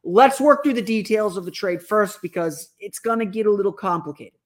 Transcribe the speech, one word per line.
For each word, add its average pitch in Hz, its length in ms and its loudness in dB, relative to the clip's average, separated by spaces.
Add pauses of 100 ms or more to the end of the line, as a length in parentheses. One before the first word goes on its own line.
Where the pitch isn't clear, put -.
Let's 254 360 4
work 285 220 4
through 277 120 0
the 233 80 -2
details 214 540 -2
of 185 80 -8
the 180 60 -10
trade 180 320 -6
first 208 400 -2
because 165 560 -6
it's 202 220 -14
gonna 226 260 -2
get 208 200 -2
a 214 40 4
little 196 220 2
complicated. 160 720 -8